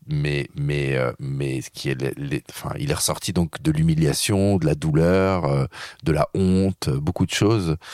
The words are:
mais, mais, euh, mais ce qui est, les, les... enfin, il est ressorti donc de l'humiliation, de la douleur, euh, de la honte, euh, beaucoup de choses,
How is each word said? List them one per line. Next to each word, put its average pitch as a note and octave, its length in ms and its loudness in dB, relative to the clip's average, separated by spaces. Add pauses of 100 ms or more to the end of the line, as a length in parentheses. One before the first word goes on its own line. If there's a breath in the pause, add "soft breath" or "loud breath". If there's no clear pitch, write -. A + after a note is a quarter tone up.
mais, D2 400 -2 (100)
mais, C#2+ 400 0
euh, B1 220 0
mais C2+ 440 -4
ce - 80 -14
qui - 180 -8
est, C2+ 60 0
les, C2 220 -4
les... C#2+ 340 -6
enfin, - 280 -8
il - 120 -2
est D3 40 0
ressorti - 380 -4
donc - 300 -2
de - 80 2
l'humiliation, G2 880 2
de D#2+ 80 0
la D2+ 80 2
douleur, E2 720 2
euh, C#2 180 2 (400 loud breath)
de D#2+ 80 2
la D2+ 220 0
honte, F#2+ 540 2
euh, C#2 120 0
beaucoup - 240 0
de - 60 0
choses, G2+ 460 2 (180 loud breath)